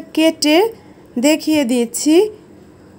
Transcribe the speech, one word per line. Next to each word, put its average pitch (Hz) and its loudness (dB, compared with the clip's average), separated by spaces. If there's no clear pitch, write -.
কেটে 320 2
দেখিয়ে 302 0
দিচ্ছি 240 -2